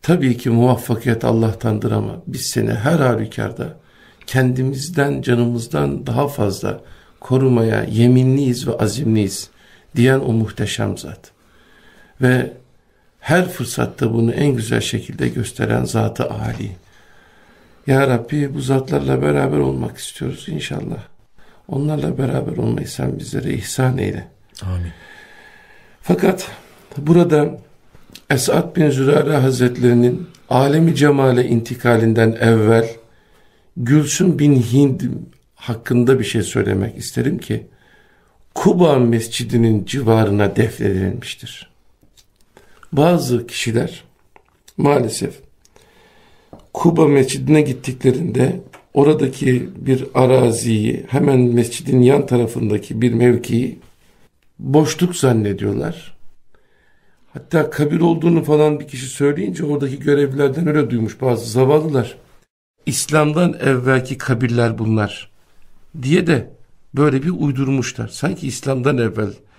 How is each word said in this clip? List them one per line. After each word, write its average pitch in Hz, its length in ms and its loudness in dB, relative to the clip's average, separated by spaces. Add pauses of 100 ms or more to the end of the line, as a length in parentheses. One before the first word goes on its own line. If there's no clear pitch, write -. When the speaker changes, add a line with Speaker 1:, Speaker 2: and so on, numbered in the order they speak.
Speaker 1:
Tabii 139 360 2
ki 127 120 -4
muvaffakiyet 120 760 0
Allah'tandır 113 680 0
ama 107 360 -6
biz - 140 -10
seni 113 320 -2
her 139 260 0
halükarda 110 760 -4 (500)
kendimizden, 135 960 -2
canımızdan 123 840 -2
daha 117 200 -2
fazla 101 540 -4 (380)
korumaya 117 640 2
yeminliyiz 127 840 2
ve 113 100 -4
azimliyiz." 110 720 -2 (460)
diyen 131 240 4
o 123 120 -4
muhteşem 110 640 -4
zat. - 340 -16 (880)
Ve 127 320 2 (680)
her 180 300 2
fırsatta 120 640 -4
bunu 113 180 2
en 143 240 0
güzel 113 260 -2
şekilde - 480 -6
gösteren 120 560 -4
Zat-ı 110 440 -2
Âli. 110 420 -8 (1160)
"Ya 135 200 4
Rabbi, 135 460 -2
bu 147 80 -8
zatlarla 135 600 -2
beraber 143 360 0
olmak 131 400 -2
istiyoruz - 520 -10
inşallah. - 500 -8 (680)
Onlarla 143 500 -4
beraber 131 400 -4
olmayı 117 300 -4
sen - 320 -6
bizlere - 340 -6
ihsan 127 440 -2
eyle." 98 300 -6 (360)
Speaker 2:
Amin. 90 300 -6 (1080)
Speaker 1:
Fakat - 500 -2 (460)
burada 151 600 2 (720)
Esad - 460 0
bin 151 140 4
Zürare 139 480 2
Hazretlerinin 123 880 2 (220)
alemi 143 460 4
cemale 135 500 4
intikalinden 117 880 2
evvel 113 580 4 (880)
Gülsüm 147 600 2
bin 147 160 4
Hind 131 460 2 (540)
hakkında 123 640 2
bir 110 40 -2
şey 104 200 -2
söylemek 104 540 -2
isterim - 400 -4
ki, - 300 -8 (880)
Kuba 170 440 4
Mescidi'nin 117 840 0
civarına 110 680 2
defnedilmiştir. - 1160 -4 (1200)
Bazı 139 560 2
kişiler - 560 -4 (760)
maalesef 135 600 0 (1300)
Kuba 160 340 2
Mescidi'ne 139 540 2
gittiklerinde 131 1000 -2 (320)
oradaki 139 840 2
bir 131 380 -2
araziyi, 120 960 2
hemen 139 300 2
mescidin 120 600 2
yan 139 240 6
tarafındaki 113 760 -2
bir 120 120 2
mevkiyi 120 640 2 (800)
boşluk 151 560 0
zannediyorlar. 104 1040 -2 (1160)
Hatta 151 360 -2
kabir 151 300 0
olduğunu 170 440 2
falan 151 360 2
bir - 80 -14
kişi 131 180 -14
söyleyince 170 600 -2
oradaki 143 340 -4
görevlilerden 143 680 0
öyle 151 220 2
duymuş 113 320 -2
bazı 120 300 -2
zavallılar. 135 680 2 (680)
"İslam'dan 151 680 0
evvelki 131 640 0
kabirler 117 600 0
bunlar" 110 540 -2 (720)
diye 160 260 2
de 147 220 0 (440)
böyle 135 300 2
bir 160 60 -2
uydurmuşlar. 135 760 -2
Sanki - 400 -6
İslam'dan 131 500 -2
evvel, 110 360 -2 (260)